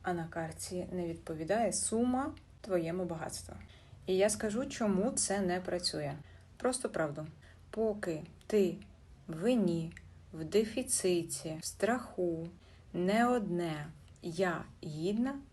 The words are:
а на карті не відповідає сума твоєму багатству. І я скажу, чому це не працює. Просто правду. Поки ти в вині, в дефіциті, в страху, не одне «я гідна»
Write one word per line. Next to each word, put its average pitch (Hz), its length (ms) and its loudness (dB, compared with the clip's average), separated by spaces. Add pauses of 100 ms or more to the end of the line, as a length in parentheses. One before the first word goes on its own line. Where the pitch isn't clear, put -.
а 180 120 0
на 170 140 -2
карті 165 640 -6
не 175 160 -2
відповідає 165 640 0
сума 254 600 0 (280)
твоєму 180 440 0
багатству. - 500 -6 (500)
І 190 120 4
я 202 120 8
скажу, 214 360 0
чому 214 460 2
це 202 280 0
не 180 220 2
працює. 165 520 -2 (440)
Просто 254 320 0
правду. 156 380 -2 (420)
Поки 208 540 0 (240)
ти 202 280 4 (520)
в 165 60 -8
вині, 170 600 2 (400)
в 160 100 -8
дефіциті, 175 1160 0
в - 40 -12
страху, 180 840 -2 (460)
не 202 340 4
одне 170 600 0 (340)
«я 175 440 0 (180)
гідна» 208 560 -2 (140)